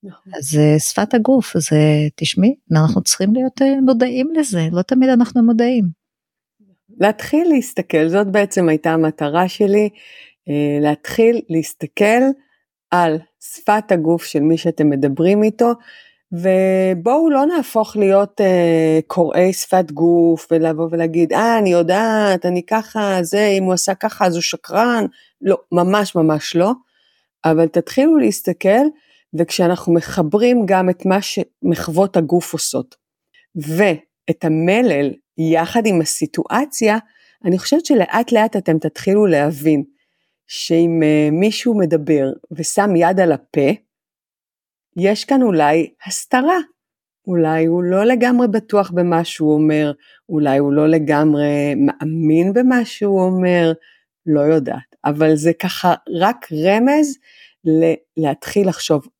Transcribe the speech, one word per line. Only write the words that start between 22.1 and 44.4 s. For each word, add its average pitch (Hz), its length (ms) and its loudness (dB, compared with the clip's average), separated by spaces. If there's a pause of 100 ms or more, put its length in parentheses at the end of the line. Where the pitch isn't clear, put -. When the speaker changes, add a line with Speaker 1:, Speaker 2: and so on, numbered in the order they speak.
Speaker 1:
אני 180 160 -2
ככה, 214 600 -4
זה, 202 240 0
אם 196 180 0
הוא 185 80 0
עשה 185 220 -2
ככה, 214 320 -4
אז 180 80 0
הוא 170 80 -4
שקרן." 226 640 -2 (360)
לא, 190 160 0 (140)
ממש, 185 420 0
ממש 156 420 -2
לא. 185 160 2 (720)
אבל 160 240 2
תתחילו 277 500 0
להסתכל, 214 680 0 (480)
וכשאנחנו 170 600 0
מחברים 208 720 0
גם 185 240 0
את 180 160 -4
מה 190 160 2
שמחוות 170 920 -4
הגוף 165 360 -2
עושות, - 440 -8 (580)
ואת 160 880 -4
המלל 165 640 0 (280)
יחד 165 480 0
עם 185 140 2
הסיטואציה, 208 960 -4 (460)
אני 185 140 0
חושבת 311 280 -2
שלאט 233 460 0
לאט 220 240 2
אתם 170 220 0
תתחילו 196 480 0
להבין, 151 580 0 (640)
שאם, 165 560 -2
אה, 151 300 2
מישהו 208 460 0
מדבר 151 540 0 (180)
ושם 180 460 -2
יד 175 240 2
על 170 120 2
הפה, 139 380 -2 (1300)